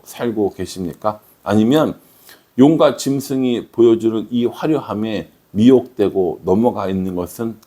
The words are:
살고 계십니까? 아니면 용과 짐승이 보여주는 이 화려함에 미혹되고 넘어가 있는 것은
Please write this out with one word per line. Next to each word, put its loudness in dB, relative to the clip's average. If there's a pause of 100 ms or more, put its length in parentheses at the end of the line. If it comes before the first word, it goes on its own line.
살고 -4
계십니까? -8 (240)
아니면 0 (580)
용과 6
짐승이 -4
보여주는 2
이 0
화려함에 -4 (220)
미혹되고 2
넘어가 0
있는 -4
것은 -8